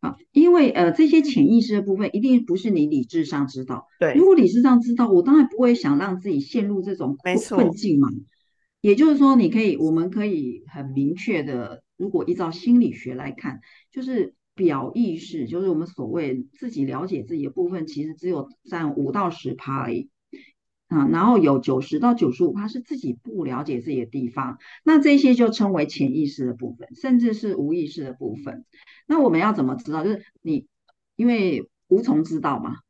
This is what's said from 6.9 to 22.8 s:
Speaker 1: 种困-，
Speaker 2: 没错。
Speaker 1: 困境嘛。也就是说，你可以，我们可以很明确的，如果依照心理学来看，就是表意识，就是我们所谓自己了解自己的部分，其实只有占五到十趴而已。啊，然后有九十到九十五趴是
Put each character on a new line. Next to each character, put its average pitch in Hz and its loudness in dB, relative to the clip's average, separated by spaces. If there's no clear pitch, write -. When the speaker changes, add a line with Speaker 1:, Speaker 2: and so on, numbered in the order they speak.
Speaker 1:
种 139 -6
困-， 180 -4
Speaker 2:
没 - 2
错。 - -6
Speaker 1:
困 196 4
境 165 0
嘛。 - 2
也 202 4
就 294 4
是 294 2
说， 269 6
你 196 4
可 220 0
以， 202 0
我 156 0
们 165 0
可 208 -4
以 147 -6
很 135 -14
明 139 -2
确 180 -4
的， 123 -10
如 185 -8
果 - -2
依 175 -2
照 175 -6
心 240 2
理 160 0
学 - -12
来 139 -12
看， 135 -12
就 262 -12
是 247 -6
表 143 -2
意 196 -2
识， 156 -10
就 165 -6
是 190 -2
我 175 0
们 160 -4
所 127 -12
谓 135 -6
自 254 -10
己 151 -4
了 139 -8
解 170 -6
自 131 -10
己 143 -6
的 139 -6
部 175 -4
分， 175 -6
其 147 -10
实 156 -8
只 175 -10
有 151 -6
占 160 -6
五 139 -4
到 190 -2
十 127 -10
趴 135 -8
而 127 -6
已。 - -8
啊， 147 2
然 170 2
后 240 6
有 143 4
九 131 -2
十 151 -6
到 240 2
九 165 0
十 - -2
五 156 0
趴 202 -8
是 247 -10